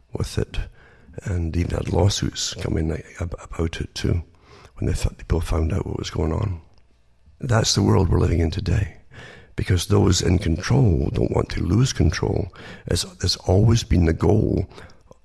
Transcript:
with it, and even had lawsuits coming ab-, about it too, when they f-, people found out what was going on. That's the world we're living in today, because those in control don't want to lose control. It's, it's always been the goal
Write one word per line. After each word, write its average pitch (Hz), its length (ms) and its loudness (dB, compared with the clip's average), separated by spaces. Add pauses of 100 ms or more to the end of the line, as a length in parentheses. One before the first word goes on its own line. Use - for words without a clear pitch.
(140)
with - 260 -4
it, - 200 -4 (680)
and 85 320 -4
even 85 200 -2
had - 160 -4
lawsuits - 640 -2
coming 82 360 -4 (300)
ab-, 87 220 -6
about - 380 -6
it - 140 -10
too, - 280 -2 (540)
when - 100 -4
they - 60 0
f-, - 260 -4
people 82 220 -2
found 80 320 -2
out - 140 -2
what - 120 -6
was - 120 -8
going 80 220 -2
on. 85 280 -4 (800)
That's 113 340 0
the 104 80 2
world 101 260 4
we're 85 100 4
living 85 220 2
in 80 100 2
today, - 460 -2 (600)
because - 300 0
those 98 340 4
in 90 180 2
control 85 760 2
don't - 220 0
want - 160 0
to - 120 -4
lose 101 300 2
control. 95 560 0 (380)
It's, - 180 -2 (180)
it's 90 140 -2
always 110 480 4
been 85 220 4
the 82 60 4
goal - 560 2 (560)